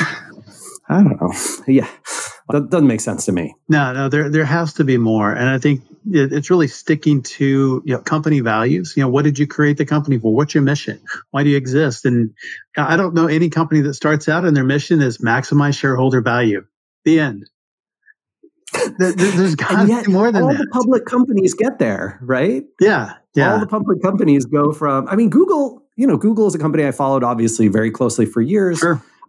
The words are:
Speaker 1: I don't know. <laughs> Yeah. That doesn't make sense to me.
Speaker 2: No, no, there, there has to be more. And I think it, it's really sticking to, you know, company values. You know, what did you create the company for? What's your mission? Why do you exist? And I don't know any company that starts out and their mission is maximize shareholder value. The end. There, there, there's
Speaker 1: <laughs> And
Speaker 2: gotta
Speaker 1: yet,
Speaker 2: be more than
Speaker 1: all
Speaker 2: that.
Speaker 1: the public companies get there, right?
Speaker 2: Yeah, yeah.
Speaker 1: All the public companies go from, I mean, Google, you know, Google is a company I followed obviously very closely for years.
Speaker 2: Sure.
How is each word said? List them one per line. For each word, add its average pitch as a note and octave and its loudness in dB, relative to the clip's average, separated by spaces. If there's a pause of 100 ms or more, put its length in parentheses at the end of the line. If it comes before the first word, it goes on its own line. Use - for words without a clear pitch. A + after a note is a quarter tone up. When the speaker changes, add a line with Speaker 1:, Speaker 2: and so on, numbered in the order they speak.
(880)
Speaker 1:
I F#3 4
don't D3 2
know. F2 -2 (360)
<laughs> C3+ 2
Yeah. C3 2 (640)
That C#3+ -2
doesn't E3 4
make A2+ 0
sense - -6
to A2 0
me. F2 -4 (140)
Speaker 2:
No, C#3+ 2
no, C3+ -4
there, D3 0
there D#3 0
has D#3 -2
to - 0
be C3 2
more. A2 0
And A#2+ -2
I C3 0
think C#3 0 (280)
it, C#3 2
it's D3 -4
really F3 4
sticking D3+ 0
to, C3+ 0
you C#3+ -2
know, A#2+ -4
company D#3 0
values. A#2+ 0
You C#3 2
know, C3+ 0
what C#3 2
did C#3+ 0
you C#3+ 0
create D3 0
the D3+ -2
company D3 0
for? A2 0
What's D3 0
your D3 2
mission? C#3 -2 (300)
Why C#3 -2
do D3 2
you C#3+ 4
exist? C3+ -2
And A#2+ 0 (440)
I - 0
don't F#3 0
know E3 4
any D#3+ 0
company D#3+ 0
that C#3+ -2
starts D3+ -2
out D#3+ 0
and D#3+ 4
their C3 0
mission C#3+ 0
is B2 -2
maximize C#3 0
shareholder C3 0
value. A2+ 0 (400)
The D#3+ 4
end. A2 -6 (1200)
There, F#3 -2
there, - -
there's F#3+ 0
Speaker 1:
<laughs> - -2 (140)
And D3+ -2
Speaker 2:
gotta G3 2
Speaker 1:
yet, A#3 0
Speaker 2:
be G3+ 4
more G3+ 4
than G#3+ 2
Speaker 1:
all C4 2
Speaker 2:
that. D4 0
Speaker 1:
the D4+ -4
public A#3+ 0
companies A#3+ 2
get A#3+ -2
there, G2 -4
right? C3 -2 (180)
Speaker 2:
Yeah, E3+ 0 (200)
yeah. C#3 2
Speaker 1:
All G#3+ 0
the G#3 -2
public F#3+ -2
companies E3+ 2
go D3 0
from, C#3 -4
I F#3 -4
mean, A3+ 2
Google, C#4+ 0 (100)
you A#3 0
know, F#3+ 2
Google G#3+ 2
is F3+ -2
a E3 -4
company D3+ 0
I C#3 0
followed C3+ 0
obviously A2+ 0
very A2 0
closely A#2+ -2
for A#2 -2
years. F3 0
Speaker 2:
Sure. E3 0 (280)